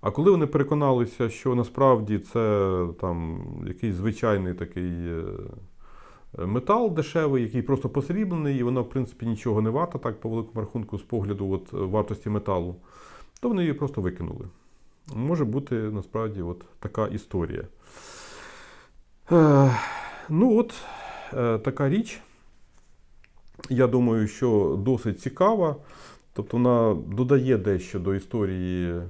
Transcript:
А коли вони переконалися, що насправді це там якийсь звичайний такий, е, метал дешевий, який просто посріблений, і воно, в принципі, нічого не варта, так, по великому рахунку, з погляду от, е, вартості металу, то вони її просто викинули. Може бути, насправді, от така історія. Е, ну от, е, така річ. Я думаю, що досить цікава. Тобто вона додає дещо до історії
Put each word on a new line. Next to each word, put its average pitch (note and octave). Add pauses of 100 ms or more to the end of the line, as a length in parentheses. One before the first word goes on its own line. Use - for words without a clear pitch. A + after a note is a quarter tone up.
А G#2
коли D#3
вони E3
переконалися, C3+
що B2
насправді A#2+
це G2 (140)
там E2+ (220)
якийсь G2+
звичайний G2
такий, F2+
е, E2+ (1200)
метал F3+
дешевий, C#3+
який A#2
просто C3
посріблений, D#3
і B2
воно, B2
в A#2+
принципі, -
нічого A2
не A2
варта, D#3+
так, A2
по -
великому A2+
рахунку, G#2+
з -
погляду G2+
от, F#2+
е, -
вартості G#2
металу, F#2 (640)
то B3
вони G3
її D#3
просто B2+
викинули. - (680)
Може D3
бути, B2+
насправді, G#2+
от F2 (160)
така G#2+
історія. - (1700)
Е, C#3+ (580)
ну G#3+
от, A#3+ (600)
е, A#2
така C3+
річ. G#3 (1500)
Я B2+
думаю, A2+
що G2+
досить A2+
цікава. F#3 (560)
Тобто -
вона A#2+ (200)
додає B2+
дещо F#2+
до F#2
історії F2+